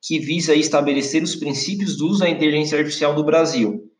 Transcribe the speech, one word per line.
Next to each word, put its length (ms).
que 160
visa 360
estabelecer 680
os 140
princípios 600
do 100
uso 120
da 100
inteligência 480
artificial 360
do 100
Brasil. 760